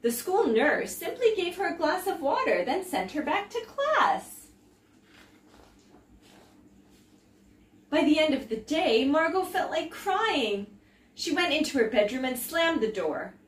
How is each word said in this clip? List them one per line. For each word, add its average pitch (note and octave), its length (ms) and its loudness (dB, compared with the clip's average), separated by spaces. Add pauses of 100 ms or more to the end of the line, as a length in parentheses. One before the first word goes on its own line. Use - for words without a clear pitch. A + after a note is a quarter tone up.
The A#3 100 2
school F#4 360 0
nurse B3 480 2
simply A4 400 0
gave F4+ 220 -4
her F#4+ 100 -2
a E4 100 -4
glass E4 300 0
of E4 140 -4
water, C#4 440 0
then E4+ 200 -2
sent - 260 -4
her D4 100 -4
back G4 300 -2
to A4+ 140 -6
class. - 800 -2 (3500)
By D4+ 140 4
the D4+ 160 6
end D#4 140 4
of A#3 160 -4
the A3 60 -2
day, C4+ 500 2
Margot D#4+ 380 2
felt - 260 -2
like D#4+ 220 -4
crying. D4+ 880 -2 (340)
She - 200 -4
went F4 200 2
into D4+ 240 0
her A3 120 4
bedroom B3+ 360 2
and B3+ 140 -4
slammed E4 420 0
the A3 100 0
door. E3 440 -6 (120)